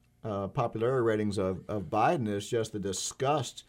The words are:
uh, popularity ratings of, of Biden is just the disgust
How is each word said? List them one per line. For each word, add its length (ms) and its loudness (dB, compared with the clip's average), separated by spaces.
uh, 240 -2
popularity 560 0
ratings 340 2
of, 300 0
of 160 -4
Biden 440 2
is 200 -2
just 240 0
the 80 -6
disgust 880 -2